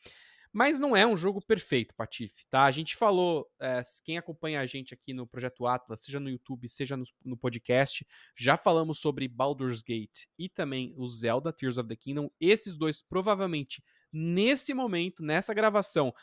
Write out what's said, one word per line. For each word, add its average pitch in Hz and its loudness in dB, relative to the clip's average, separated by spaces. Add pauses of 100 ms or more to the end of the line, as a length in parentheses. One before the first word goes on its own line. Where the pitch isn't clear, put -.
(500)
Mas 269 2
não 277 2
é 202 8
um 233 4
jogo 190 -2
perfeito, 147 0
Patife, - -10
tá? 135 6
A 139 8
gente 151 -6
falou, 180 2 (140)
é, 127 -2 (200)
quem 160 -6
acompanha 156 -6
a 131 -2
gente 131 -10
aqui - -12
no 127 -6
Projeto 123 -6
Atlas, 120 -2
seja 139 -8
no 139 -6
YouTube, 123 -10
seja 139 -6
no, 127 -6 (180)
no 127 -8
podcast, 123 0 (300)
já 135 4
falamos 160 2
sobre 135 -2
Baldur's 127 -2
Gate 113 -6 (140)
e 185 -8
também 135 -4
o 127 -6
Zelda 120 0
Tears 127 -4
of 120 -2
the 110 -8
Kingdom. 143 -6 (100)
Esses 185 2
dois, 156 -2
provavelmente, 185 -2 (260)
nesse 190 2
momento, 185 -2
nessa 160 0
gravação, 202 2